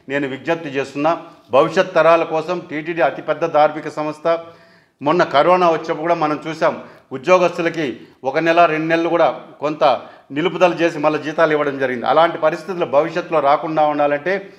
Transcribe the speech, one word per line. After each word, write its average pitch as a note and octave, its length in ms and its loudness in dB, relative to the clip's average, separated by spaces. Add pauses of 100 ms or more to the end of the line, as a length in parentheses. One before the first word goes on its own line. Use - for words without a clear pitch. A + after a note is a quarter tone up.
నేను C#3+ 200 -4
విజ్ఞప్తి D3+ 400 -6
చేస్తున్నా. C#3+ 540 -4 (280)
భవిష్యత్ E3 440 2
తరాల E3 300 4
కోసం D#3+ 360 -4 (100)
టీటీడీ D#3 300 -8
అతిపెద్ద D3+ 440 -2
ధార్మిక D3+ 440 2
సంస్థ. D3+ 500 -4 (640)
మొన్న D#3+ 220 4
కరోనా F3 420 4
వచ్చినప్పుడు D#3+ 360 -2
కూడా E3+ 120 0
మనం D3+ 340 -2
చూసాం, D#3 340 -2 (300)
ఉద్యోగస్తులకి E3 880 0 (240)
ఒక C3+ 140 -2
నెల, E3 260 4
రెండు D#3 220 0
నెలలు E3 220 0
కూడా D#3+ 220 2 (300)
కొంత D3 400 0 (320)
నిలుపుదల E3+ 400 0
చేసి D#3 260 -2
మళ్ళీ D3+ 200 0
జీతాలు D#3 340 0
ఇవ్వడం D3 260 -2
జరిగింది. B2 280 -4
అలాంటి E3 320 4
పరిస్థితులు E3+ 480 -2
భవిష్యత్తులో D#3+ 540 0
రాకుండా D3+ 460 0
ఉండాలంటే D3 720 -2